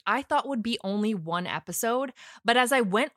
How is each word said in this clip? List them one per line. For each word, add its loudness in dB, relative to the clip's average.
I 0
thought -2
would -4
be -2
only 0
one -4
episode, -4
but 4
as 4
I 6
went 2